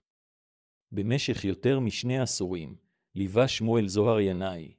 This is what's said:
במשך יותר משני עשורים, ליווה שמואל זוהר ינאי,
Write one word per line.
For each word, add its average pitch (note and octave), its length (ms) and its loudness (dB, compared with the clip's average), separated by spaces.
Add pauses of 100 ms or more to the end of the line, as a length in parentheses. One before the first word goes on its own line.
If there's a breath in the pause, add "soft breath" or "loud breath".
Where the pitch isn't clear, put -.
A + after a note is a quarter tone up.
(920)
במשך A2 520 -2
יותר B2 360 2
משני B2 380 -2
עשורים, F2+ 580 -4 (380)
ליווה G2 340 2
שמואל A2+ 400 2
זוהר G#2+ 320 4
ינאי, F2+ 580 -4